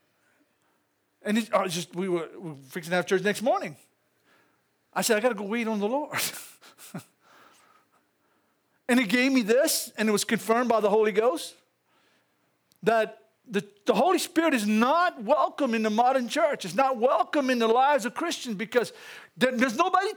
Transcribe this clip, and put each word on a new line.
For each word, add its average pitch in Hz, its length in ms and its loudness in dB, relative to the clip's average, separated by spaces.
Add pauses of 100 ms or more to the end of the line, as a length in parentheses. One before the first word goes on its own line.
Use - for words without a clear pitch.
(1200)
And 214 140 0
he, 220 160 -2
I 196 140 2
just, 170 280 -8
we 190 140 -4
were, 165 180 -2 (100)
we 180 120 -12
were 147 60 -12 (140)
fixing 170 200 -10
to 180 80 0
have 175 80 0
church 185 180 0
next 202 180 0
morning. 269 360 -2 (1160)
I 185 80 -4
said, 214 140 2
"I 208 60 0
gotta 240 140 0
go 202 100 -8
wait 220 240 -4
on 214 100 -4
the 208 80 -2
Lord." 277 380 -4
<laughs> - 40 -4 (2500)
And 247 100 4
he 247 60 2
gave 247 260 2
me 262 100 4
this, 247 540 0
and 220 140 0
it - 20 2
was 202 140 0
confirmed 233 420 0
by 226 140 2
the 208 80 2
Holy 214 240 2
Ghost, 233 420 0 (1300)
that 220 380 0 (300)
the, 202 140 -4 (200)
the 226 80 2
Holy 311 260 2
Spirit 320 340 0
is 208 140 0
not 277 560 2
welcome 285 500 0
in 220 100 0
the 220 60 0
modern 247 380 0
church. 285 380 -2
It's 170 100 -10
not 262 220 2
welcome 285 520 0
in 247 100 2
the 226 80 2
lives 254 380 4
of 269 80 -6
Christians 277 420 -6
because 220 380 -2 (440)
there, 247 140 2
there's 247 260 0
nobody 370 400 2